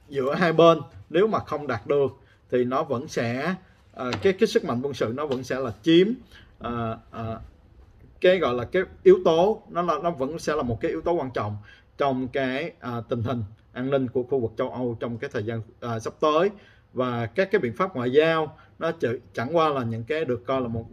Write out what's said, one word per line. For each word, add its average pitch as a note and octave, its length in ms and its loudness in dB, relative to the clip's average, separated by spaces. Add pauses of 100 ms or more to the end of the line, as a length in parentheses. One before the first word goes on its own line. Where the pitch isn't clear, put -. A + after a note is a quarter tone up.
giữa C3+ 260 -2
hai E3 180 2
bên E3 260 6 (320)
nếu F3+ 160 4
mà F3+ 120 0
không D3 280 -6
đạt A#2+ 200 -6
được C#3 260 2 (380)
thì B2 140 2
nó C3 180 -2
vẫn C#3+ 260 -6
sẽ, C3+ 460 -4 (400)
à, C3 100 -10 (180)
cái, G3 100 4
cái G3+ 140 2
sức A3+ 180 0
mạnh B2 180 -2
quân C#3+ 120 -4
sự A#2 220 -2
nó D3+ 100 -4
vẫn C3 180 -4
sẽ C3 160 -6
là A#2+ 120 -6 (100)
chiếm, E3+ 240 6 (540)
à, A#2 360 -6 (140)
à, A2+ 260 -10 (840)
cái F3+ 180 6
gọi B2+ 160 0
là A#2+ 100 -4
cái F#3 180 -2 (200)
yếu F3+ 220 10
tố, F#3+ 460 4
nó E3+ 120 -4
là, E3+ 200 0
nó E3+ 80 0
vẫn C#3 280 -4
sẽ D#3 180 -2
là D3+ 60 -2
một A#2+ 180 -4
cái E3 100 -2
yếu D#3+ 100 -4
tố E3+ 120 -2
quan E3 180 -2
trọng G#2 260 -6 (420)
trong C3 300 0
cái, C3+ 520 -4
à, A#2+ 280 -8
tình A#2+ 140 -2
hình A#2+ 200 -2 (300)
an B2+ 180 -6
ninh C3+ 180 0
của B2 140 -2
khu C3+ 180 -2
vực A2+ 160 -4
châu C3 140 -4
Âu B2 300 -4
trong A#2 180 -6
cái C#3 140 -10
thời A#2 100 -4
gian, A2+ 200 -6 (180)
à, A#2 180 -6
sắp A2 220 -8
tới. D#3 300 4 (420)
Và A#2+ 340 -2
các F#3+ 240 0
cái G3+ 100 4
biện A#2 120 -2
pháp F#3 240 -2
ngoại B2 160 -2
giao D#3 440 4 (220)
nó E3 140 -2
chỉ, C#3+ 160 -2 (240)
chẳng C3+ 240 -2
qua D#3+ 120 4
là C3+ 160 -2
những A2+ 200 -6
cái D#3 200 -2
được B2+ 220 -4
coi C3 140 -2
là B2 80 -4
một A#2 240 -6